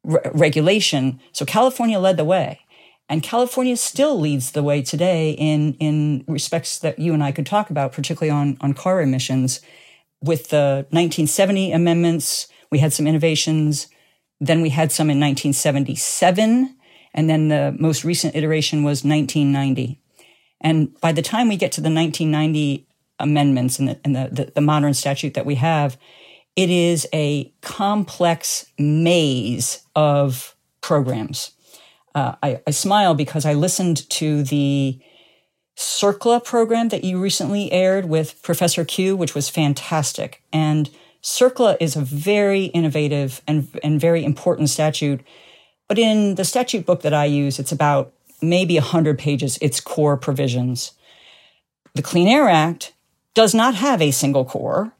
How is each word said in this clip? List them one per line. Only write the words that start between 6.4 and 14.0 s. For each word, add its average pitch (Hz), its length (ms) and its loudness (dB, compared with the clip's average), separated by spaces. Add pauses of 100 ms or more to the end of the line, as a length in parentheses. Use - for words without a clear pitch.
that 160 180 -4
you 165 160 -2
and 151 100 2
I 139 80 0
could 143 140 -4
talk 208 240 -2
about, 139 220 -2
particularly 156 400 -4
on, 143 300 0
on 139 120 -2
car 185 280 0
emissions. 131 600 -2 (600)
With 151 280 -2
the 139 420 0
nineteen 165 360 2
seventy 190 440 0
amendments, 170 760 0 (240)
we 147 80 2
had 147 140 2
some 151 120 -2
innovations. 156 800 0 (540)